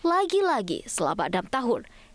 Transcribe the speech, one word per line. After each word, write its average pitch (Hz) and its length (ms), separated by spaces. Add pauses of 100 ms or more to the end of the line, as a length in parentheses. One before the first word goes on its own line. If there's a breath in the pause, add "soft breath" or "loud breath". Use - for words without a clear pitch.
Lagi-lagi, 339 800
selama 156 400
enam 180 240
tahun, 240 320 (340 loud breath)